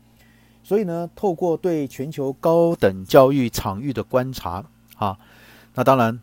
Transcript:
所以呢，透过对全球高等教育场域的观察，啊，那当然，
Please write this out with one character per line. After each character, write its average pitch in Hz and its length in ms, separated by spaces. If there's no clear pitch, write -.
所 196 160
以 220 60
呢， 170 280
透 196 200
过 165 240
对 160 280
全 135 240
球 139 220
高 170 420
等 95 300
教 135 300
育 127 160
场 101 320
域 139 100
的 117 100
观 127 300
察， 95 340
啊， 98 220
那 127 80
当 135 120
然， 120 280